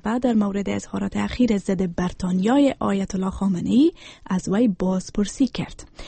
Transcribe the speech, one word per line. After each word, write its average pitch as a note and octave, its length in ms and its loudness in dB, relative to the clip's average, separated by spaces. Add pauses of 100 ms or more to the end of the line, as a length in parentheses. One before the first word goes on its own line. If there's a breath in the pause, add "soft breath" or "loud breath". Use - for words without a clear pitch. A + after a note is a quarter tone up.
و A3+ 180 -2
در B3 100 2
مورد G3+ 380 0
اظهارات G3 460 -6
اخیر G#3 420 2
ضد F#3 360 -2
بریتانیای F#3 840 2
آیت G3 340 -2
الله F#3+ 160 -2
خامنه‌ای G3 640 2 (340 loud breath)
از F#3 220 -2
وی A3 200 4
بازپرسی F#3+ 800 -2
کرد. - 440 -8 (180 loud breath)